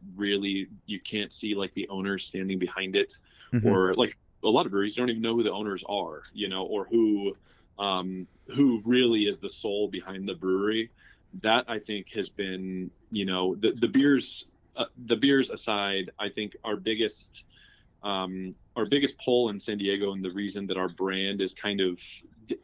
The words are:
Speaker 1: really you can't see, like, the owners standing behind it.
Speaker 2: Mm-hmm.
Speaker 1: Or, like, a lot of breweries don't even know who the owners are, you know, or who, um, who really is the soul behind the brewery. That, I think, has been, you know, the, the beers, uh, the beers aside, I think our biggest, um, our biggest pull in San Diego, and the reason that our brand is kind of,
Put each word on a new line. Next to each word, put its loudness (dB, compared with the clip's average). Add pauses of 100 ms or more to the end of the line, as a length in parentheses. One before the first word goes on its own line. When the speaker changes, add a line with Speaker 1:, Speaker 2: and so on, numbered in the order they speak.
(160)
Speaker 1:
really -2 (180)
you -8
can't -6
see, -4
like, -4
the -6
owners -4
standing -4
behind -2
it. 4 (340)
Speaker 2:
Mm-hmm. 4
Speaker 1:
Or, 6
like, 4 (260)
a 4
lot 6
of -4
breweries 0
don't 0
even -2
know 0
who 2
the 2
owners -4
are, -4 (100)
you -6
know, -4
or -4
who, 2 (440)
um, -2 (200)
who 4
really 4
is 0
the -8
soul -2
behind -8
the -4
brewery. 0 (500)
That, 4
I -4
think, -8
has -4
been, -6 (200)
you -2
know, 0
the, 2
the 0
beers, 4 (300)
uh, -2 (200)
the 4
beers 4
aside, -2
I -2
think -8
our -2
biggest, -4 (580)
um, -4 (220)
our 0
biggest 0
pull 2
in -6
San -4
Diego, 0
and -6
the -4
reason -6
that -2
our -2
brand -2
is -2
kind -4
of, 0 (640)